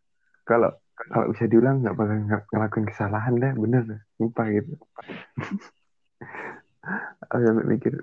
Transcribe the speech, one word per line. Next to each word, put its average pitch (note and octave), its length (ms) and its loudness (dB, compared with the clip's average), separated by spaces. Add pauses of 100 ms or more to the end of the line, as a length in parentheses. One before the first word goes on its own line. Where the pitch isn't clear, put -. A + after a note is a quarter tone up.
(480)
Kalau, A#2 220 4 (420)
kalau A2+ 220 2
bisa A#2 160 -2
diulang B2+ 320 6
nggak G2 160 -2
bakal G#2+ 240 0
ng-, G#2 300 -2
ngelakuin G#2+ 380 -2
kesalahan G#2+ 520 -2
deh, C3+ 100 0 (100)
bener, A#2 200 2 (380)
lupa," A2+ 220 0 (140)
gitu. C#3 160 -2 (240)
<laughs> - 2250 -14
Aku A#2+ 100 2
sampai A2+ 240 2
mikir, - 360 0